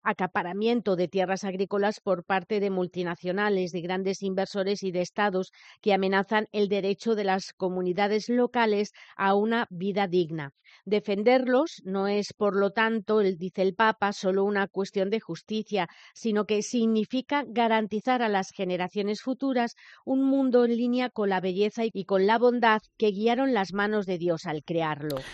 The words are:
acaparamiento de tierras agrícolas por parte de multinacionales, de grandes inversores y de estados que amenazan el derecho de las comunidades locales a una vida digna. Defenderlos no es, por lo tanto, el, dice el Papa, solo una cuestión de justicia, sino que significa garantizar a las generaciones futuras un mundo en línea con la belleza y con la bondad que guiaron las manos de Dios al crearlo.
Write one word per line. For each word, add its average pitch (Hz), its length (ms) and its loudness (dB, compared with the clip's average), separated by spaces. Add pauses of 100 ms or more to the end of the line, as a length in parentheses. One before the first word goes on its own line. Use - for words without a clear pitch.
acaparamiento 196 920 0
de 175 100 0
tierras 190 380 -2
agrícolas 202 560 -2
por 180 240 -2
parte 196 340 -2
de 202 100 0
multinacionales, 180 1040 -2
de 175 100 -6
grandes 185 400 -4
inversores 196 600 -4
y 190 80 -4
de 180 80 -2
estados 190 540 -2 (280)
que 202 120 2
amenazan 196 580 2
el 208 160 0
derecho 202 480 0
de 202 80 0
las 190 300 -2
comunidades 185 760 -2
locales 233 640 2 (240)
a 196 200 2
una 226 340 0
vida 190 380 -2
digna. 160 440 -2 (320)
Defenderlos 247 1040 2
no 196 220 -2
es, 202 260 -2
por 202 220 0
lo 196 160 2
tanto, 220 500 0
el, 190 160 0
dice 185 240 -6
el 190 140 0
Papa, 214 360 2
solo 196 320 0
una 196 240 0
cuestión 190 420 -4
de 220 100 -2
justicia, 202 680 -4 (260)
sino 208 320 0
que 208 180 0
significa 233 840 0
garantizar 220 760 0
a 226 80 0
las 190 220 0
generaciones 196 720 -4
futuras 254 540 -2 (280)
un 269 200 0
mundo 262 420 4
en 233 100 2
línea 247 340 0
con 208 200 -2
la 185 120 2
belleza 202 440 0
y 202 200 -4
con 196 220 2
la 226 120 4
bondad 233 420 4 (160)
que 214 140 2
guiaron 233 420 2
las 190 200 0
manos 208 320 0
de 185 120 -2
Dios 170 280 -2
al 151 180 -6
crearlo. 151 540 -2 (160)